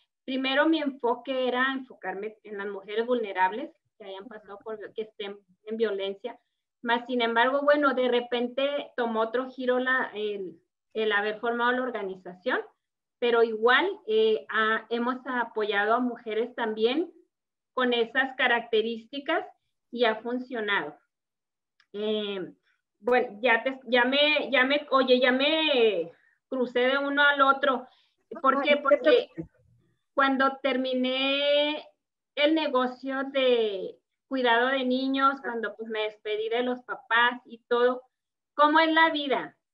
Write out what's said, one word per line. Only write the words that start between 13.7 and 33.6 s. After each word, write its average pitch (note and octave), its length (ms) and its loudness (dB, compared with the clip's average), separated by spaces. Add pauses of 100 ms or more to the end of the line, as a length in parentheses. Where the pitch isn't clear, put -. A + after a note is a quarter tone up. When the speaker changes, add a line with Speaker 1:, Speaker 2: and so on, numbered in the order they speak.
Speaker 1:
eh, A3 440 2
ha-, A3 400 0
hemos A#3 260 -2 (100)
apoyado A3 680 -2
a B3 60 2
mujeres A#3 540 -4
también A#3 560 -2 (640)
con B3 220 0
esas C4 420 0
características A#3+ 1080 -2 (440)
y A#3+ 140 -2
ha A3 120 2
funcionado. A3+ 800 -4 (1000)
Eh, G3+ 580 -6 (480)
bueno, A#3+ 420 0
ya A3+ 200 2
te, C4+ 220 -6
ya A#3+ 200 2
me, C#4+ 460 2
ya B3+ 140 4
me, D4 260 0
oye, B3+ 300 4
ya B3+ 120 4
me C4 800 2 (360)
crucé B3 320 -2
de C4 180 2
uno C#4+ 240 0
al C#4+ 200 4
otro. C4+ 440 2 (560)
¿Por C4+ 140 4
Speaker 2:
Ay, C#4 80 0
Speaker 1:
qué? C#4+ 60 0
Speaker 2:
no C#4+ 60 6
te C#4+ 60 -6
Speaker 1:
Porque C#4+ 520 4
Speaker 2:
preocupes. E3 120 -10 (680)
Speaker 1:
cuando C4+ 480 2
terminé C4+ 1200 0 (520)
el D4 180 2
negocio C4+ 680 -2
de A3+ 760 -2 (300)